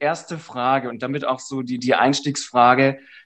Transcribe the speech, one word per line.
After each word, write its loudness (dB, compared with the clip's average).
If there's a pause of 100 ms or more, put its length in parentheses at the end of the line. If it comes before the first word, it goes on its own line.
erste -6
Frage -2
und -12
damit -6
auch -2
so -10
die, -8
die 0
Einstiegsfrage. 2 (260)